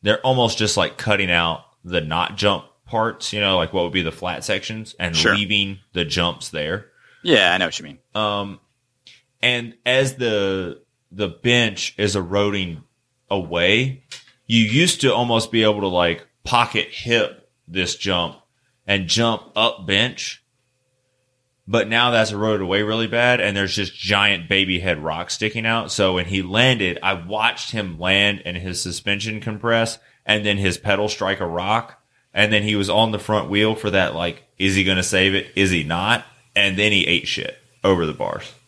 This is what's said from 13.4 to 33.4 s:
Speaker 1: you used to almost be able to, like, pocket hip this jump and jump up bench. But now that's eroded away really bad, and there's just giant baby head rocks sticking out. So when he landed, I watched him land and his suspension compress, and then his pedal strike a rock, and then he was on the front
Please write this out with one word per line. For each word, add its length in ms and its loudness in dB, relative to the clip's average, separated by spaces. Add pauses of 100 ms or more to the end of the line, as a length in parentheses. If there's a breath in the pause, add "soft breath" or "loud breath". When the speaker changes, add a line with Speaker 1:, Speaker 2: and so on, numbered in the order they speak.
Speaker 1:
you 160 4
used 400 2
to 120 4
almost 400 0
be 100 4
able 180 2
to, 60 -2
like, 400 0 (160)
pocket 460 0
hip 600 -2 (180)
this 280 -2
jump 400 -2 (520)
and 200 0
jump 360 0 (120)
up 300 0
bench. 540 -2 (1300)
But 200 2
now 240 2
that's 200 4
eroded 320 0
away 180 2
really 260 -2
bad, 320 2
and 160 0
there's 200 -2
just 200 -4
giant 540 2
baby 300 2
head 240 -2
rocks 320 -6
sticking 300 -4
out. 260 -2
So 240 2
when 100 -2
he 160 -2
landed, 600 0
I 100 2
watched 580 -4
him 280 -6
land 460 2
and 120 -8
his 240 -8
suspension 580 -6
compress, 600 -2 (260 soft breath)
and 180 2
then 140 0
his 220 0
pedal 280 0
strike 320 -2
a 60 -4
rock, 560 -4 (320)
and 180 2
then 120 2
he 120 0
was 140 0
on 220 2
the 80 -4
front 300 -2